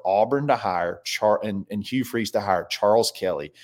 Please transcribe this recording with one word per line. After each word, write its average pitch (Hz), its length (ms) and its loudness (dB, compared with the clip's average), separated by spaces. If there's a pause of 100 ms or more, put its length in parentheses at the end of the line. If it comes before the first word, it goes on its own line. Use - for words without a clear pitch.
Auburn 117 420 2
to 139 80 4
hire 90 500 -2
Char-, - 400 2
and, 98 260 -6
and 101 120 -6
Hugh 127 220 -2
Freeze 117 280 -4
to 107 80 0
hire 92 300 0
Charles 110 400 4
Kelly, 78 420 -4 (120)